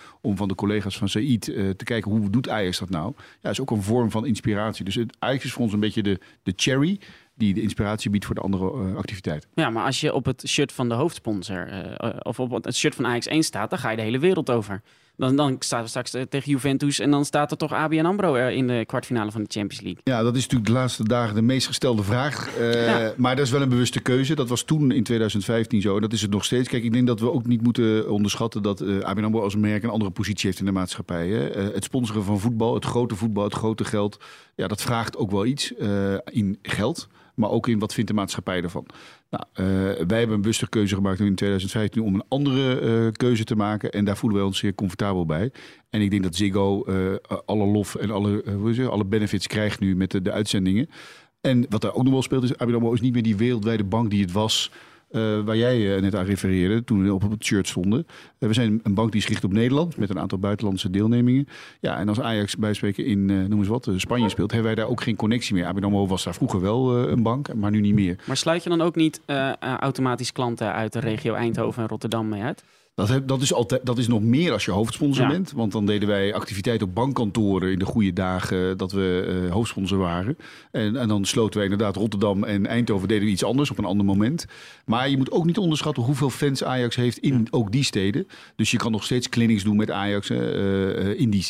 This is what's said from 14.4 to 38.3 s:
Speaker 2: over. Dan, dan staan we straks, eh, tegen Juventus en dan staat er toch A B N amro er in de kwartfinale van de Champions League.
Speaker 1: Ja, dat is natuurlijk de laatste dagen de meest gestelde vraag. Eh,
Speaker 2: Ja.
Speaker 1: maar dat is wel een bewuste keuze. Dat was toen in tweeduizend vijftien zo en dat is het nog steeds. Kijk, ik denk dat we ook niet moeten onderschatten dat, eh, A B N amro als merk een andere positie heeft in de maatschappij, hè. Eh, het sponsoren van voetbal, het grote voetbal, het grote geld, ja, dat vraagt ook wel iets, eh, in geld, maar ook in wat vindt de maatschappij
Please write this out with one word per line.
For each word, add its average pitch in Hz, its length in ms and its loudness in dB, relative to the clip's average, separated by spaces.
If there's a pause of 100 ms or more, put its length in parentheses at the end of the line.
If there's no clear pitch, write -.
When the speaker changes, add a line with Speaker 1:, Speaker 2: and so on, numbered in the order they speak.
Speaker 2:
over. 101 320 -2 (340)
Dan, 131 200 2
dan 139 220 2
staan 120 240 -4
we 113 60 -10
straks, - 260 -6
eh, 127 80 -4
tegen 139 280 -4
Juventus 139 480 0
en 139 120 2
dan 143 140 4
staat 147 260 0
er 156 60 -2
toch 151 160 -4
A 151 160 0
B 151 40 0
N 156 120 2
amro 185 300 2
er 123 160 2
in 123 160 0
de 120 200 0
kwartfinale 117 440 -2
van 107 120 -6
de 101 100 -6
Champions 101 300 -6
League. 92 220 -8
Speaker 1:
Ja, 123 180 2
dat 120 140 2
is 131 60 0
natuurlijk 113 280 0
de 120 60 6
laatste 127 320 0
dagen 117 260 2
de 110 80 4
meest 127 240 4
gestelde 120 360 0
vraag. 123 560 -2
Eh, 117 280 2
Speaker 2:
Ja. 113 300 2
Speaker 1:
maar 127 200 2
dat 143 100 2
is 113 60 -2
wel 139 100 2
een 135 60 2
bewuste 123 320 2
keuze. 131 340 2
Dat 135 140 -2
was 120 140 -2
toen 147 280 2
in 110 120 2
tweeduizend 107 420 0
vijftien 113 360 2
zo 98 140 2
en 104 60 2
dat 107 120 0
is 104 100 -2
het 101 80 -2
nog 101 140 0
steeds. 123 240 0
Kijk, 117 160 -2
ik 113 80 0
denk 123 140 4
dat 113 140 2
we 120 120 2
ook 117 140 0
niet 120 160 2
moeten 110 480 2
onderschatten 104 520 0
dat, 101 180 0
eh, 98 280 -2
A 98 60 -2
B 101 40 -2
N 107 60 0
amro 110 180 0
als 101 140 -2
merk 107 260 2
een 117 80 -2
andere 104 200 -2
positie 104 360 -4
heeft 92 140 0
in 95 60 0
de 98 60 2
maatschappij, 90 560 -4
hè. 120 200 0
Eh, 101 260 -4
het 101 100 -4
sponsoren 107 400 -2
van 101 160 0
voetbal, 117 340 0
het 107 100 -2
grote 120 320 0
voetbal, 104 280 0
het 104 100 -2
grote 110 300 -2
geld, 104 340 -2 (360)
ja, - 140 -4
dat 104 140 -4
vraagt 117 340 -2
ook 104 140 -2
wel 101 160 0
iets, - 300 -4
eh, 101 380 0 (100)
in 101 380 -2
geld, - 460 -4 (260)
maar 104 160 0
ook 110 180 0
in 110 100 2
wat 104 160 -4
vindt 113 160 -2
de 107 60 0
maatschappij 92 460 -2